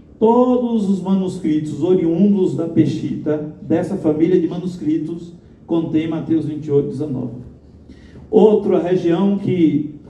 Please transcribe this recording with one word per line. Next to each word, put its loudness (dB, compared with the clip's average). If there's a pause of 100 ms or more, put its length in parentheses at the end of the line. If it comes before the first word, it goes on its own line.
(200)
Todos 2
os 0
manuscritos -2
oriundos 2
da -4
Peshita, -2
dessa -2
família 2
de 0
manuscritos, -6 (320)
contém -2
Mateus -2
vinte -8
e -4
oito, 2
dezenove. -8 (880)
Outra 4
região 0
que 0 (140)